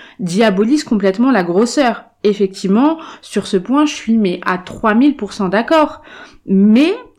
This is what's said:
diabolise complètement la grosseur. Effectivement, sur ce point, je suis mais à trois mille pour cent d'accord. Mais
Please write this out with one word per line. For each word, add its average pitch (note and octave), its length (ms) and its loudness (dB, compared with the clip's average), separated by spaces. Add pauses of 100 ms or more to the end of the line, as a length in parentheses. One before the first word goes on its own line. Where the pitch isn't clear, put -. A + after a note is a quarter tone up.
(200)
diabolise G#3+ 640 0
complètement G#3 480 0
la G3+ 100 2
grosseur. A3 600 0 (180)
Effectivement, G#3 760 0 (240)
sur - 260 -6
ce - 80 0
point, C4 300 0
je D4 80 -4
suis A3+ 220 -2
mais F#3 300 0
à F#3 100 -2
trois G#3 380 -2
mille C4 220 4
pour G3+ 160 -8
cent F#3+ 160 -4
d'accord. D4 520 0 (460)
Mais G#3+ 480 4 (240)